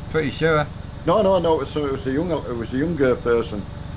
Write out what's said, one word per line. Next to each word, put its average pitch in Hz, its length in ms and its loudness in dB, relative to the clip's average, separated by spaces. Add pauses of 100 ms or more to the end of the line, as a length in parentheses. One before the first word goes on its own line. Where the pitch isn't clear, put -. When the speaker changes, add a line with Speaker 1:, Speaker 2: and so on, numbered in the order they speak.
(100)
Speaker 1:
Pretty 156 200 0
sure. 156 340 2 (420)
Speaker 2:
No, 180 140 4
no, 190 200 4
no. 165 160 4
It - 20 2
was, 139 180 -4
it 151 60 0
was 135 240 -2
a 131 60 0
young, 165 180 0
it 127 260 -4
was 113 160 -6
a 131 60 -2
younger 139 380 2
person. 113 500 0 (300)